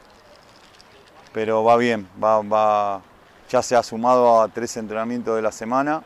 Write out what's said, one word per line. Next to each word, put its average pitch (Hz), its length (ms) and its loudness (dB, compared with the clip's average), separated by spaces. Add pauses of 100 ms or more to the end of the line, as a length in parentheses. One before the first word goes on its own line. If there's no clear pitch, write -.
(1300)
pero 110 300 -2
va 117 140 6
bien, 113 320 -2 (140)
va, 110 180 2
va, 104 600 -2 (460)
ya 123 140 0
se 123 140 0
ha 117 80 4
sumado 120 560 4
a 110 80 2
tres 117 300 -8
entrenamientos 113 580 -4
de 110 60 -2
la 107 100 -2
semana 139 540 -4